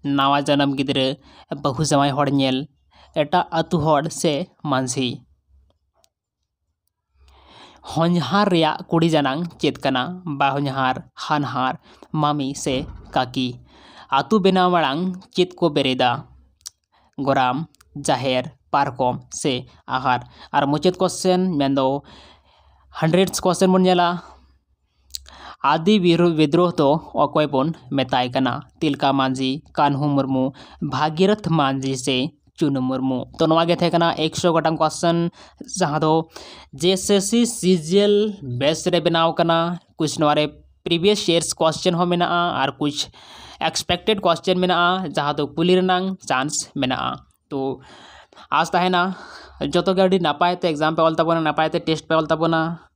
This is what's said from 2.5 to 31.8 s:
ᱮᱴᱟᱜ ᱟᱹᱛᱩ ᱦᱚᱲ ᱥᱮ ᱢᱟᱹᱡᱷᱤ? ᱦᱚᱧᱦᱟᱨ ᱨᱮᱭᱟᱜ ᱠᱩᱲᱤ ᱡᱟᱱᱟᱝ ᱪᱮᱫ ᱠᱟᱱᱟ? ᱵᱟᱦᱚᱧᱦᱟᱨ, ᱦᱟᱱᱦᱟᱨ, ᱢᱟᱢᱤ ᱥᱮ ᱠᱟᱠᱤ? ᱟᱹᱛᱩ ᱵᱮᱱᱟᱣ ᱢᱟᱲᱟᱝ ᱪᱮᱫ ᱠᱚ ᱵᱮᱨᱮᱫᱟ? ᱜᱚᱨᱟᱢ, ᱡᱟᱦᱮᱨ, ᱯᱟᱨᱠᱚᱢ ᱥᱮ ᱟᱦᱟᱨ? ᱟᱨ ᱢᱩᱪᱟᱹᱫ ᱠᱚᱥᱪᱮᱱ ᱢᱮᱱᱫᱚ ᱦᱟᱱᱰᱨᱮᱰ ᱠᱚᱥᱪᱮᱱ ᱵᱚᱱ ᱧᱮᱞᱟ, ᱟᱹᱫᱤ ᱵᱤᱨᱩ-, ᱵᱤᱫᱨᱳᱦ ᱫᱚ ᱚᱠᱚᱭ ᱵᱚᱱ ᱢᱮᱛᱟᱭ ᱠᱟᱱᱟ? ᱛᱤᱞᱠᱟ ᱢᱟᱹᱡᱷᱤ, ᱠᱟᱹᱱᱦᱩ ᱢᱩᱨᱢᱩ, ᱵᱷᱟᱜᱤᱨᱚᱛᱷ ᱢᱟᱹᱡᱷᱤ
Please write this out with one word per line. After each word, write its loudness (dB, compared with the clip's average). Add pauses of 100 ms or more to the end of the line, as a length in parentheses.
ᱮᱴᱟᱜ 0
ᱟᱹᱛᱩ -2
ᱦᱚᱲ 2
ᱥᱮ -2 (300)
ᱢᱟᱹᱡᱷᱤ? -2 (2750)
ᱦᱚᱧᱦᱟᱨ 0
ᱨᱮᱭᱟᱜ 2
ᱠᱩᱲᱤ 2
ᱡᱟᱱᱟᱝ 0 (180)
ᱪᱮᱫ -2
ᱠᱟᱱᱟ? -2
ᱵᱟᱦᱚᱧᱦᱟᱨ, 0 (200)
ᱦᱟᱱᱦᱟᱨ, -4 (320)
ᱢᱟᱢᱤ -2
ᱥᱮ -4 (240)
ᱠᱟᱠᱤ? -2 (640)
ᱟᱹᱛᱩ 0
ᱵᱮᱱᱟᱣ 4
ᱢᱟᱲᱟᱝ 0 (320)
ᱪᱮᱫ 0
ᱠᱚ 2
ᱵᱮᱨᱮᱫᱟ? 0 (1080)
ᱜᱚᱨᱟᱢ, 0 (300)
ᱡᱟᱦᱮᱨ, -2 (260)
ᱯᱟᱨᱠᱚᱢ 0 (180)
ᱥᱮ -4 (220)
ᱟᱦᱟᱨ? 0 (320)
ᱟᱨ 2
ᱢᱩᱪᱟᱹᱫ 2
ᱠᱚᱥᱪᱮᱱ 0
ᱢᱮᱱᱫᱚ 2 (1080)
ᱦᱟᱱᱰᱨᱮᱰ 2 (100)
ᱠᱚᱥᱪᱮᱱ 2
ᱵᱚᱱ 4
ᱧᱮᱞᱟ, 4 (1600)
ᱟᱹᱫᱤ 2
ᱵᱤᱨᱩ-, 4
ᱵᱤᱫᱨᱳᱦ 4
ᱫᱚ 4 (240)
ᱚᱠᱚᱭ 2
ᱵᱚᱱ 0 (220)
ᱢᱮᱛᱟᱭ 0
ᱠᱟᱱᱟ? 0 (240)
ᱛᱤᱞᱠᱟ 0
ᱢᱟᱹᱡᱷᱤ, -2 (220)
ᱠᱟᱹᱱᱦᱩ 0
ᱢᱩᱨᱢᱩ, 0 (380)
ᱵᱷᱟᱜᱤᱨᱚᱛᱷ 0
ᱢᱟᱹᱡᱷᱤ 0